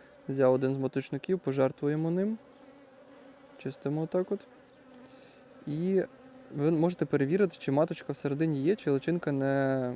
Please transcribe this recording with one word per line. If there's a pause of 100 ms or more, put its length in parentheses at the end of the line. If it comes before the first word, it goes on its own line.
(280)
Взяв
один
з
маточників,
пожертвуємо
ним. (1200)
Чистимо
отак
от. (1300)
І (540)
ви
можете
перевірити,
чи
маточка
всередині
є,
чи
личинка
не,